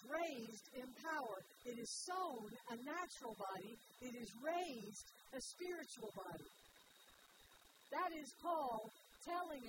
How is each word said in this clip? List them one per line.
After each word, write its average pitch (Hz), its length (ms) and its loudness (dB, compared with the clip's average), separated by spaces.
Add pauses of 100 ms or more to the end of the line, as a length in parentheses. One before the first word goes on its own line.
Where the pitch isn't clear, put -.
(120)
raised 262 540 0 (100)
in 254 80 -2 (160)
power. 277 400 2 (240)
It 240 160 -4
is 226 80 -2 (160)
sown 320 480 2 (160)
a 233 160 2
natural 294 560 0
body. 190 400 -2 (240)
It 247 80 -2
is 233 160 -4 (160)
raised 294 640 2 (240)
a 262 80 -2
spiritual 320 720 -2
body. - 400 -4 (1400)
That 339 160 6
is 302 160 -4 (160)
Paul 254 480 4 (320)
telling 330 440 0